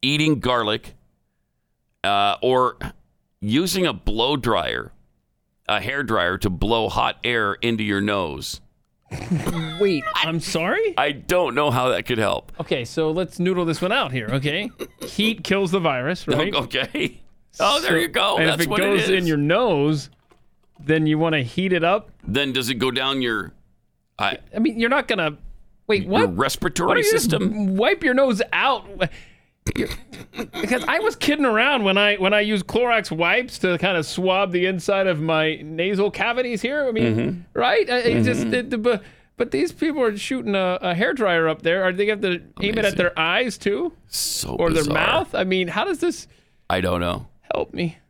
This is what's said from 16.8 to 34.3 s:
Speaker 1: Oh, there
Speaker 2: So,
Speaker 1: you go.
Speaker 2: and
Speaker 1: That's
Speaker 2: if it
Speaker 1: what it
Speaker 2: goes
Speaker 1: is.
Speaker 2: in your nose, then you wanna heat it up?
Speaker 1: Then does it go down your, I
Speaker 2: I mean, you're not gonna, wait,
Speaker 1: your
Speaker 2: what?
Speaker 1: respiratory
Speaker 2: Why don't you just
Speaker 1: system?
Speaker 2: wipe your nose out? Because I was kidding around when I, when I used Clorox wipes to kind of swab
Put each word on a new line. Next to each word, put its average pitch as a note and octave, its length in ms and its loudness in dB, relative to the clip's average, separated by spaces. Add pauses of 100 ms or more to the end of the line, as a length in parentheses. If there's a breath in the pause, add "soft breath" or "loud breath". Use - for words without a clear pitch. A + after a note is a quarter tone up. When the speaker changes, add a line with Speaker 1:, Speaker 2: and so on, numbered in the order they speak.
Speaker 1:
Oh, B3+ 220 2
there - 120 0
Speaker 2:
So, - 40 4
Speaker 1:
you E4+ 120 0
go. G3+ 280 0
Speaker 2:
and D#3+ 120 2
Speaker 1:
That's D#3+ 120 0
Speaker 2:
if E3+ 60 0
it - 40 -2
Speaker 1:
what G#3 100 0
it F#3+ 40 2
Speaker 2:
goes G3 200 2
Speaker 1:
is. - 60 -2
Speaker 2:
in F#3 160 2
your D#3 120 2
nose, D#3 720 2 (680)
then D#3 280 2
you D3+ 120 2
wanna D#3 240 2
heat F3+ 300 0
it E3+ 100 2
up? F#3 280 0 (120)
Speaker 1:
Then C3+ 300 -2
does B2 160 -2
it C3 60 0
go B2 180 0
down C3+ 300 0
your, G#2+ 300 -2 (680)
I G2 200 -2 (160)
Speaker 2:
I - 60 -6
mean, A#3 180 0
you're A#3 120 2
not C4+ 180 0
gonna, D#3+ 300 -2 (500)
wait, G#3 140 2
Speaker 1:
your F#3 100 -4
Speaker 2:
what? G#4 240 2
Speaker 1:
respiratory - 520 -2
Speaker 2:
Why - 60 4
don't A#4 100 2
you G4+ 80 4
just E4 180 2
Speaker 1:
system? G3+ 460 0
Speaker 2:
wipe E4 280 2
your B3+ 100 4
nose B3+ 280 2 (100)
out? A3+ 340 0 (880 loud breath)
Because - 1120 -6
I C#4+ 140 0
was G#4+ 160 0
kidding D4 280 2
around A#3+ 400 2
when F#3+ 140 4
I, G#3 180 4
when F#3+ 180 2
I G#3 60 4
used G#3 260 0
Clorox A#3 440 2
wipes F3 500 0
to F3+ 180 2
kind F#3 180 2
of D#3+ 100 0
swab F#3 460 0